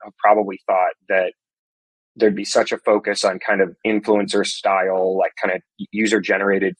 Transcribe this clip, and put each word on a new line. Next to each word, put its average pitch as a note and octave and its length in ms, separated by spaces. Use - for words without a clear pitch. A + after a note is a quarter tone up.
have G#2 140
probably G#2 480
thought F#2 280
that F#2+ 260
there'd G#2+ 200
be G2+ 100
such - 260
a A#2 60
focus G#2 460
on F#2+ 160
kind G2+ 220
of F#2+ 140
influencer G#2 600
style, F#2+ 720
like, F2+ 240
kind F#2 140
of F2+ 60
user-generated G2 880